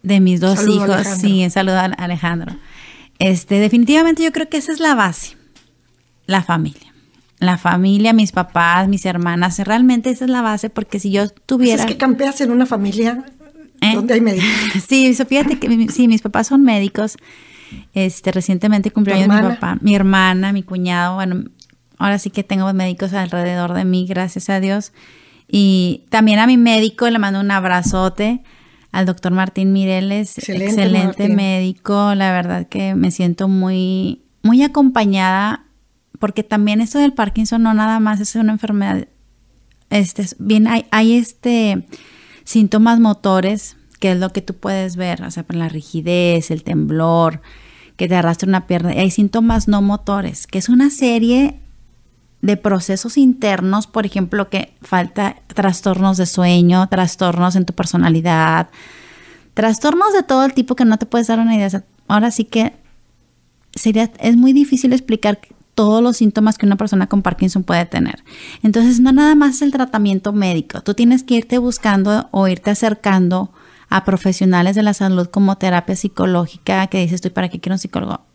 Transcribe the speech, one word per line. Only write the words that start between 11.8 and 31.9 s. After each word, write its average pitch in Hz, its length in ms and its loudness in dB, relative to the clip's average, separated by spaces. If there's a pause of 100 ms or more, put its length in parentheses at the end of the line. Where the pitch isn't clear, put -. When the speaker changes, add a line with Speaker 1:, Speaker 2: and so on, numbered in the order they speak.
Speaker 2:
Pues 226 80 -2
es - 40 -6
que - 40 -12
campeas 269 420 -2
en 247 120 0
una 247 140 2
familia 226 580 -4 (560)
Speaker 1:
¿Eh? 294 140 0
Speaker 2:
donde 240 200 0
hay 226 60 2
médicos. 202 280 0 (160)
Speaker 1:
<laughs> 196 240 -6
Sí, 262 260 4
so-, 262 120 -2
fíjate 285 320 -2
que - 100 -4
mi, 226 200 0
sí, 247 200 2
mis 220 140 2
papás 220 240 -4
son 277 160 2
médicos. 208 540 0 (760)
Este, 190 380 -2
recientemente 196 640 0
cumplió 196 240 0
Speaker 2:
¿Tu 190 60 2
Speaker 1:
años 196 60 4
mi 208 80 4
Speaker 2:
hermana? 233 240 2
Speaker 1:
papá, - 220 -4
mi 208 120 4
hermana, 190 580 2
mi 196 100 -4
cuñado, 180 540 -4
bueno, 185 280 -4 (540)
ahora 202 200 -2
sí 196 120 -6
que 196 140 -6
tengo 196 280 -2
médicos 185 400 -4
alrededor 175 640 -4
de 185 100 -2
mí, 185 240 0
gracias 185 400 -6
a 196 120 -2
Dios. 196 320 -4 (560)
Y 190 600 2
también 214 300 4
a 220 80 4
mi 254 100 6
médico 226 540 2
le 233 80 0
mando 196 220 -2
un 202 100 -2
abrazote, 185 920 -2 (500)
al 185 140 0
doctor 180 260 -4
Martín 190 400 0
Mireles, 196 680 -2
Speaker 2:
Excelente, 190 280 -6
Speaker 1:
excelente 190 400 2 (180)
Speaker 2:
Martín. 208 120 2
Speaker 1:
médico, 196 760 -2